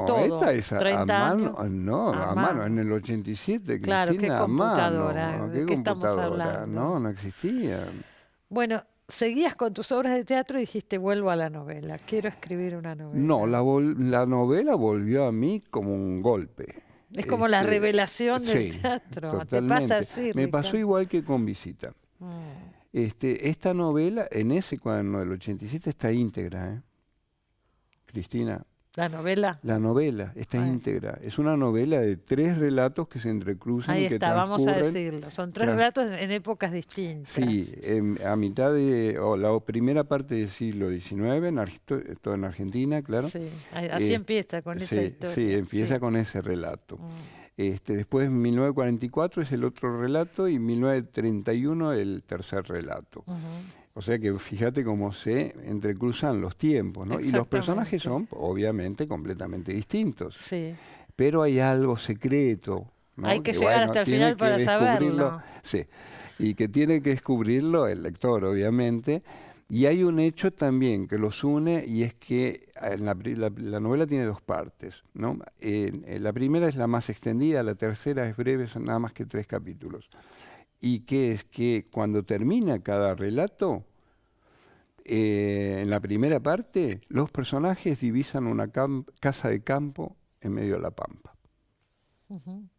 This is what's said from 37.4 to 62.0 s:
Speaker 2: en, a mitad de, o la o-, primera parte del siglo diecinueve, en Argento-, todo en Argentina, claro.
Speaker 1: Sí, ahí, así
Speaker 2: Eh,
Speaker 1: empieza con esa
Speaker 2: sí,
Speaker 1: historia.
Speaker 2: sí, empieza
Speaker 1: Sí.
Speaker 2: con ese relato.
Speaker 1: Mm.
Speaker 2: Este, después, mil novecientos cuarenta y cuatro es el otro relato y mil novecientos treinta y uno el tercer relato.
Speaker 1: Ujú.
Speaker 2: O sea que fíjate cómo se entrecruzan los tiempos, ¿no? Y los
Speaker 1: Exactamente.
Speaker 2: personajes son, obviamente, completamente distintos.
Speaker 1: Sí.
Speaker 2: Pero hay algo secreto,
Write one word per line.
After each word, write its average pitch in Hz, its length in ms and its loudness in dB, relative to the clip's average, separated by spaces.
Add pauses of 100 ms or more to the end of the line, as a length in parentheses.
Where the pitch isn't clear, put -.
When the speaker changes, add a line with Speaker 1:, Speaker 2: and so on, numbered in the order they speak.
Speaker 2:
en, 104 420 2
a 98 120 2
mitad 110 360 2
de, 127 460 4
o 101 180 2
la 104 160 2
o-, 110 100 2
primera 131 420 2
parte 139 320 -2
del 107 140 0
siglo 101 400 -2
diecinueve, 104 580 -2
en 165 100 0
Argento-, 117 460 -4 (180)
todo 104 140 -2
en 98 100 -2
Argentina, 120 560 -2
claro. 117 280 -2
Speaker 1:
Sí, 170 200 -10 (220)
ahí, 175 160 -6
así 185 260 0
Speaker 2:
Eh, 226 40 0
Speaker 1:
empieza 196 440 -4
con 170 160 -8
esa 180 180 -8
Speaker 2:
sí, 104 60 2
Speaker 1:
historia. 170 340 -6
Speaker 2:
sí, 110 200 2
empieza 104 400 0
Speaker 1:
Sí. 123 40 0
Speaker 2:
con 120 160 0
ese 110 280 -2
relato. 82 540 -6
Speaker 1:
Mm. 82 40 -14 (560)
Speaker 2:
Este, 98 380 -2
después, 135 340 0
mil 120 260 2
novecientos 135 200 2
cuarenta 123 320 0
y - 20 -4
cuatro 170 320 -2
es 139 100 -4
el 123 120 -2
otro 123 360 -2
relato 160 480 0
y 151 120 2
mil 117 220 0
novecientos 131 320 0
treinta 110 400 0
y 123 120 0
uno 156 280 0
el 98 340 -2
tercer 92 400 -4
relato. - 580 -8
Speaker 1:
Ujú. 180 120 -8 (580)
Speaker 2:
O 107 60 -10
sea 117 160 0
que 107 220 0
fíjate 123 440 -2
cómo 104 280 -2
se 113 420 -2 (160)
entrecruzan 104 720 -2
los 90 160 -6
tiempos, 101 480 0
¿no? 104 80 -4
Y - 40 -2
los - 80 -4
Speaker 1:
Exactamente. 123 260 2
Speaker 2:
personajes 190 500 -2
son, 143 300 -4
obviamente, 101 760 -2
completamente 92 640 -6
distintos. 107 640 -4
Speaker 1:
Sí. 165 380 -8 (420)
Speaker 2:
Pero 147 280 4
hay 139 160 4
algo 131 360 4
secreto, 113 960 0 (260)